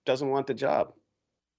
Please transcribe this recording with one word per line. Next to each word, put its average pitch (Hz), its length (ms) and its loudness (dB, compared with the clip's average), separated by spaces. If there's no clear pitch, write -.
doesn't 135 220 0
want 135 180 0
the 135 80 -2
job. 135 380 0